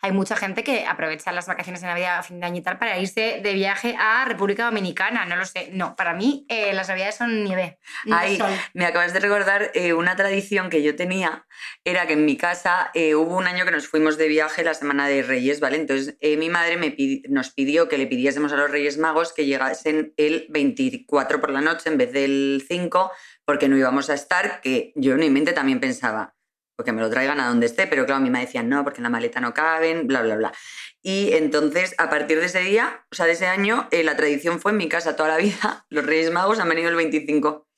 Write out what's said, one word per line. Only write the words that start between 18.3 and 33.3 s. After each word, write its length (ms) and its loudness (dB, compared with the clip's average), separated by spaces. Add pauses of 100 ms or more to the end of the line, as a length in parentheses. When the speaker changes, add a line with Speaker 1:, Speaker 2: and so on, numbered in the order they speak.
Speaker 2:
a 40 0
los 120 2
Reyes 300 -2
Magos 340 0
que 140 -2
llegasen 680 -2
el 320 2
veinticuatro 920 0
por 80 -2
la 120 -2
noche 280 -2
en 80 0
vez 140 2
del 560 0
cinco, 440 0 (340)
porque 220 2
no 100 6
íbamos 320 2
a 40 2
estar, 480 0
que 340 -2
yo 180 4
en 60 4
mi 100 4
mente 240 4
también 260 2
pensaba, 560 -4 (400)
"Porque 180 -4
me 80 0
lo 80 2
traigan 300 0
a 80 2
donde 180 4
esté", 220 0
pero 180 2
claro, 160 2
mi 80 2
madre 160 0
decía, 180 -6
"No, 200 0
porque 160 -6
en 40 -8
la 60 -2
maleta 320 -2
no 120 -4
caben", 540 0
bla, 140 2
bla, 140 0
bla. 180 -2 (480)
Y 320 0
entonces, 640 2
a 120 2
partir 300 2
de 60 0
ese 160 0
día, 500 0
o 40 -16
sea, 100 0
de 80 6